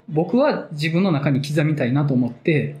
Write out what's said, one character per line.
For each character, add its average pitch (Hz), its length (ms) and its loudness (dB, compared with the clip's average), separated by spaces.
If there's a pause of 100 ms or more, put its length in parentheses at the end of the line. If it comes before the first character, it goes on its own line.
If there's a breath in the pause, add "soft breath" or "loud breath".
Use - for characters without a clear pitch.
僕 160 280 0
は 262 360 0
自 156 180 -2
分 170 100 2
の 196 100 2
中 147 200 0
に 131 100 2
刻 147 220 0
み 156 120 0
た 139 100 -2
い 120 80 0
な 147 120 2
と 143 80 0
思 123 160 0
っ - 20 -10
て 131 500 -2